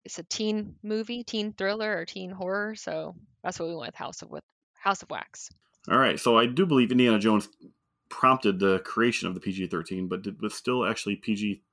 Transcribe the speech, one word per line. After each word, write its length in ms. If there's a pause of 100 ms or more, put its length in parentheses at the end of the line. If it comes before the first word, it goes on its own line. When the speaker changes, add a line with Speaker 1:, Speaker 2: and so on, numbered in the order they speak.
Speaker 1:
it's 160
a 20
teen 600
movie, 400
teen 280
thriller, 460
or 60
teen 260
horror. 460
So 400 (260)
that's 160
what 100
we 60
went 140
with, 80
House 260
of, 80
with 140 (340)
House 240
of 80
Wax. 400 (400)
Speaker 2:
All 80
right. 220
So 180
I 80
do 180
believe 280
Indiana 260
Jones 300 (600)
prompted 520
the 200
creation 460
of 80
the 60
P 100
G 160
thirteen, 400
but 200
it 140
was 140
still 320
actually 300
P 180
G 280 (100)